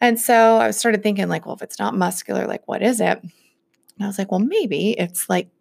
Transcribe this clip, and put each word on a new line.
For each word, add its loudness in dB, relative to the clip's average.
And 2
so 6
I 2
started 0
thinking, 0
like, -4
"Well, -8
if -14
it's -14
not -2
muscular, -2
like, -6
what -4
is 0
it?" 0
And -18
I -4
was -6
like, -6
"Well, 0
maybe 0
it's, -6
like, -2